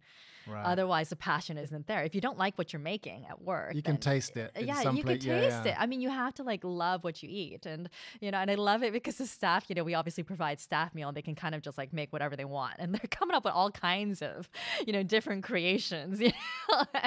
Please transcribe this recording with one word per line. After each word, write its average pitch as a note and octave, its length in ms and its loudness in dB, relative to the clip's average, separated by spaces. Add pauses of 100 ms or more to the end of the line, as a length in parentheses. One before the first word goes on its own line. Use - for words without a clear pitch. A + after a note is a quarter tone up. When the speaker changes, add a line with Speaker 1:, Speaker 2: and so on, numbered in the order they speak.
(480)
Speaker 1:
Right. G#2+ 180 -6
Speaker 2:
Otherwise, F3+ 440 2
the D#3+ 60 -6
passion D#3+ 440 -2
isn't D3 260 -6
there. G3 180 0
If D#3+ 120 -2
you F#3+ 60 2
don't A#3 180 -2
like G3 180 2
what E3 160 -2
you're D#3 60 -6
making C#3+ 480 -6
at - 120 -12
work, D#3+ 360 -2
Speaker 1:
You D3 80 -2
can D3+ 120 4
Speaker 2:
then C#3+ 60 0
Speaker 1:
taste C#3 340 2
it A2+ 200 -4
in - 120 -2
Speaker 2:
yeah, - 140 0
Speaker 1:
some C3 140 4
Speaker 2:
you D4+ 80 0
Speaker 1:
pla-, C3 100 2
Speaker 2:
can C3 80 0
Speaker 1:
yeah, C3 200 2
Speaker 2:
taste - 240 4
Speaker 1:
yeah. - 80 4
Speaker 2:
it. - 60 -4
I A3 60 2
mean, B3+ 160 -2
you B3+ 80 0
have C4 260 -2
to, C#4 80 -10
like, A3 200 -2
love F3+ 400 0
what E3 180 -4
you D3+ 100 -12
eat. F#3 360 -8
And, D#3+ 200 -8 (320)
you G3+ 120 -2
know, G3 80 2
and F#3+ 100 2
I G3+ 60 4
love G#3 260 4
it A3+ 100 2
because - 260 -2
the C4+ 100 -2
staff, F#3 420 2
you F#3 60 -4
know, E3+ 80 2
we E3+ 100 0
obviously E3 300 0
provide D3+ 360 -2
staff D#3 360 0
meal D3+ 140 -4
and C#3+ 60 -6
they D3+ 60 -4
can D#3 140 -6
kind D#3 180 -4
of D3+ 80 -4
just, - 160 -8
like, C#3 160 -6
make D3+ 180 -4
whatever C#3+ 240 -2
they C#3 100 -6
want. C#3 340 -4
And F3 140 -2
<laughs> - 20 2
they're A3 160 -4
coming F4 240 0
up C4 100 2
with F3 80 2
all F#3+ 160 4
kinds G3 540 0
of, C3+ 260 -6 (380)
you G#3+ 60 2
know, G3 100 4
different G3 400 2
creations, F#3 800 2
<laughs> A#3+ 40 6
you - 40 8 (400)
know? D4 140 6 (240)